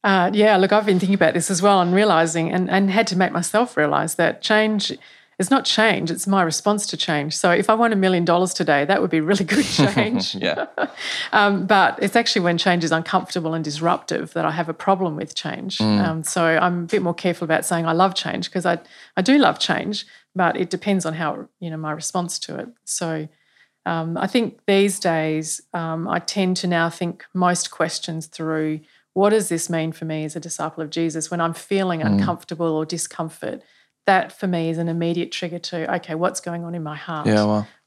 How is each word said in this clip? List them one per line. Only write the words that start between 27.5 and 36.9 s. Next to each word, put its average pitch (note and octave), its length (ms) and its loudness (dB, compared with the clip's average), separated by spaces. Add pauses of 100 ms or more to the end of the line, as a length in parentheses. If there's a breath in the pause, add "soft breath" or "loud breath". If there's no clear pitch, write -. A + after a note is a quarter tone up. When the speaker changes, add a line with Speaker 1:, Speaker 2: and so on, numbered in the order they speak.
Speaker 1:
questions D#3+ 560 -6
through, D#3 540 -4 (340 soft breath)
"What G3+ 160 4
does G#3+ 180 2
this E3 220 -2
mean D#3+ 200 0
for E3 140 -10
me D#3 180 -4
as D3+ 120 -8
a E3+ 40 -6
disciple D#3+ 440 -8
of D3+ 80 -8
Jesus?" D#3+ 400 -2
When F3 100 -2
I'm E3 140 -2
feeling F#3 460 -2
Speaker 2:
Mm. C3 40 -2
Speaker 1:
uncomfortable D#3+ 600 0
or D#3 180 0
discomfort, - 800 -8 (420 soft breath)
that F#3 260 4
for - 140 -8
me E3+ 240 0
is D#3+ 80 -2
an E3+ 100 -2
immediate E3+ 440 -2
trigger F3 260 -8
to, E3+ 380 -6
"Okay, E3+ 180 -6
what's F3+ 260 -2
going E3+ 240 -8
on E3+ 120 -8
in D#3+ 80 -6
my D3+ 120 -8